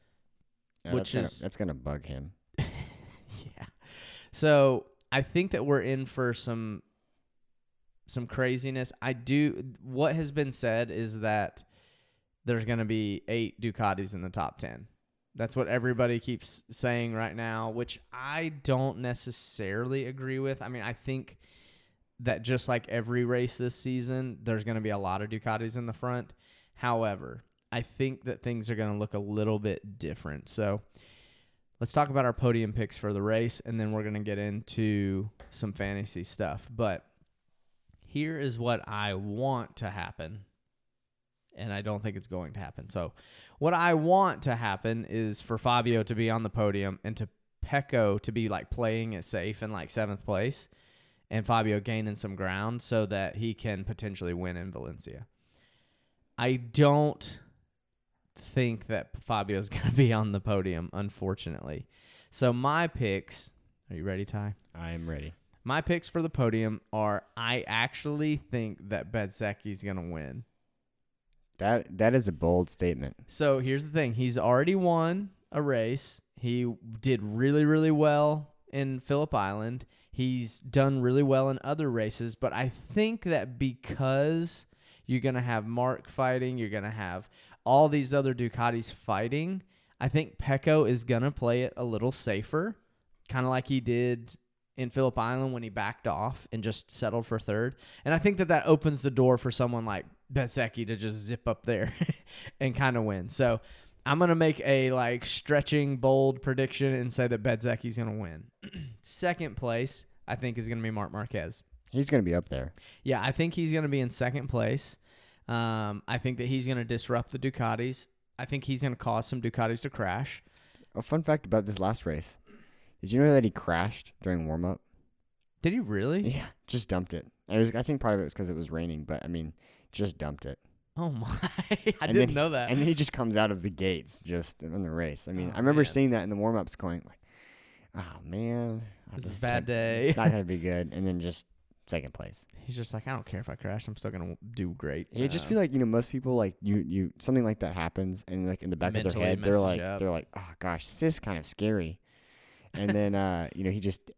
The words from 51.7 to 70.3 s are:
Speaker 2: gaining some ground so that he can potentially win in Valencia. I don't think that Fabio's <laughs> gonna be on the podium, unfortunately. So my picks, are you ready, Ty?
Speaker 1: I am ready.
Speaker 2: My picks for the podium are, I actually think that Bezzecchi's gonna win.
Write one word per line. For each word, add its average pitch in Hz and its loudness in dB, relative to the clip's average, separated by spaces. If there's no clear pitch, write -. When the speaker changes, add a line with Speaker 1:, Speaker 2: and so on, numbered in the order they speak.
Speaker 2:
gaining 110 -4
some 101 -8
ground 98 -2
so 113 2
that 98 -2
he 113 -2
can 101 -4
potentially 95 -6
win 87 -4
in 90 -8
Valencia. - -12
I 123 2
don't 143 4
think 117 -2
that 110 -4
Fabio's 104 -2
<laughs> - -
gonna - -2
be 120 6
on 107 2
the 101 0
podium, 92 -2
unfortunately. 92 -6
So 127 2
my 143 2
picks, - -2
are - -10
you 80 -8
ready, 98 -4
Ty? 104 -6
Speaker 1:
I 82 -8
am 82 -6
ready. 78 -8
Speaker 2:
My 131 -2
picks 170 -2
for 170 -2
the 160 -2
podium 110 0
are, 104 0
I 117 -2
actually 147 0
think 110 -6
that 87 -4
Bezzecchi's 104 -4
gonna 95 -4
win. 80 -8